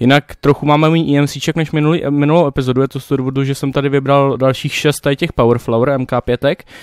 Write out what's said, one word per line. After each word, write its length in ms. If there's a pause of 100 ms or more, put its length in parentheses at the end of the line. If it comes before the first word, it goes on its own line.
Jinak 400
trochu 260
máme 240
méně 260
E 20
M 80
C 140
ček 160
než 160
minulý, 320
eh, 60
minulou 360
epizodu, 360
je 60
to 120
z 80
toho 80
důvodu, 280
že 100
jsem 180
tady 160
vybral 480
dalších 380
šest 260
tady 160
těch 160
Power 260
Flower 300
M 180
K 140
pětek, 440 (180)